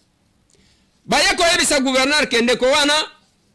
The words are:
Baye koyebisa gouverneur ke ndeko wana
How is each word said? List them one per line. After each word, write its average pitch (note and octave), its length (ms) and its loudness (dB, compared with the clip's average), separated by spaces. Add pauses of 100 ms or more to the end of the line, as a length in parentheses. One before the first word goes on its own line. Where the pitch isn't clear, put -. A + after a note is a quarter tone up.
(1040)
Baye F4+ 300 0
koyebisa E4+ 440 0
gouverneur C4 480 0
ke A#3 140 0
ndeko B3 240 0
wana D4 280 2 (600)